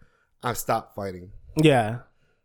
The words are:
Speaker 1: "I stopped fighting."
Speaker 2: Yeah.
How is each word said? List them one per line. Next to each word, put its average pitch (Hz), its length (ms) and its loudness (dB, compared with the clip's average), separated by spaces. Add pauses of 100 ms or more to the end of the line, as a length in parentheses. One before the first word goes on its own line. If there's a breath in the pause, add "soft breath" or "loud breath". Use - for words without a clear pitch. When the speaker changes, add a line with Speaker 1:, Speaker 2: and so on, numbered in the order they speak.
(420)
Speaker 1:
"I 117 120 -4
stopped - 420 -4
fighting." 95 360 -10 (240)
Speaker 2:
Yeah. 120 440 4 (460)